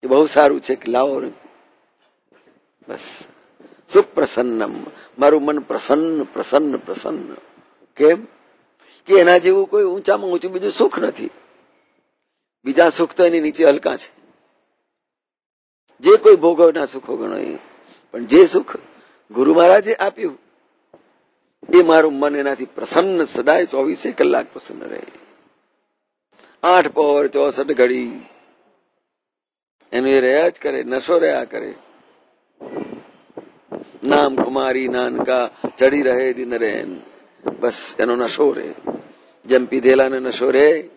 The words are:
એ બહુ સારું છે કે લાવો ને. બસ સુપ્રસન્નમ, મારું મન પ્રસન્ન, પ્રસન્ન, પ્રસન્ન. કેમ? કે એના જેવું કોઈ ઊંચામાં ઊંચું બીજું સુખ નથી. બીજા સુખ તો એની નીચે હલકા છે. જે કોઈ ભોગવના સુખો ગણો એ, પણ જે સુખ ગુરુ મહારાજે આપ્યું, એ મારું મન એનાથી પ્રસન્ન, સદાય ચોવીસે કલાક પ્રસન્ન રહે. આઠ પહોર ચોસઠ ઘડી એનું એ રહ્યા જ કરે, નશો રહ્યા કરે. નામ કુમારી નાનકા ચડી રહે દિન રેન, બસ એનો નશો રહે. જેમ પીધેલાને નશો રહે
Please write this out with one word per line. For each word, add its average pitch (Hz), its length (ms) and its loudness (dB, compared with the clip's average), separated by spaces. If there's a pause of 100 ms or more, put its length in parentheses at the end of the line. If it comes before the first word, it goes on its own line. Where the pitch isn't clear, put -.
એ - 40 -10
બહુ 139 200 4
સારું 143 340 2
છે 131 140 -4
કે 117 180 -8
લાવો 135 280 0
ને. 120 120 -10 (1600)
બસ - 120 -14 (920)
સુપ્રસન્નમ, 117 920 -2 (320)
મારું 143 240 4
મન 147 160 -2
પ્રસન્ન, 151 640 -4
પ્રસન્ન, 143 540 -4
પ્રસન્ન. - 600 -10 (600)
કેમ? 165 280 2 (840)
કે 196 80 2
એના 175 240 6
જેવું 190 280 2
કોઈ 208 180 0
ઊંચામાં 196 460 -2
ઊંચું 175 220 -6
બીજું 185 200 -6
સુખ - 260 0
નથી. - 320 -6 (1300)
બીજા 151 260 2
સુખ 165 240 -4
તો 185 100 4
એની 170 160 2
નીચે 151 240 -2
હલકા 143 320 2
છે. - 160 -18 (1900)
જે 185 160 6
કોઈ 208 200 8
ભોગવના 160 500 2
સુખો 135 300 -10
ગણો 101 200 -8
એ, 95 220 -10 (520)
પણ 120 140 -10
જે 156 220 6
સુખ 185 300 -4 (540)
ગુરુ 135 240 2
મહારાજે 190 400 4
આપ્યું, 196 440 -6 (1400)
એ 180 80 10
મારું 160 320 4
મન 143 220 -4
એનાથી 139 280 -6
પ્રસન્ન, 170 600 -2
સદાય 151 420 0
ચોવીસે 139 460 -6
કલાક 143 400 -2
પ્રસન્ન - 280 -18
રહે. - 220 -16 (1600)
આઠ 175 260 4
પહોર 143 380 0
ચોસઠ 139 400 -2
ઘડી 123 540 -2 (1700)
એનું 127 180 -2
એ 135 100 4
રહ્યા 135 280 2
જ 175 120 -8
કરે, 135 220 -6
નશો 131 360 -2
રહ્યા 147 260 0
કરે. - 300 -14 (2250)
નામ 143 300 0
કુમારી 131 520 -2
નાનકા 123 600 -4 (280)
ચડી 139 240 2
રહે 131 300 0
દિન 120 220 -8
રેન, 107 460 -6 (600)
બસ - 380 -6
એનો 117 180 -2
નશો 123 360 -2
રહે. - 220 -10 (720)
જેમ 127 220 0
પીધેલાને 131 540 0
નશો 131 300 -4
રહે 151 460 2